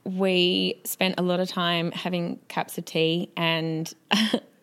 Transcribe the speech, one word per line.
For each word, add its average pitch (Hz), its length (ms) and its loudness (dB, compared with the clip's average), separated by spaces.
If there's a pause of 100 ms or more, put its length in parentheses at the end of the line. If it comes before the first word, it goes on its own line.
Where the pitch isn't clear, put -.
we 185 800 2
spent - 340 -2
a 175 40 0
lot 180 180 2
of 185 100 -2
time 170 420 0
having 175 460 -4 (100)
cups - 300 -6
of 170 80 -8
tea 165 500 0
and 165 560 0 (180)
<laughs> 214 220 2 (300)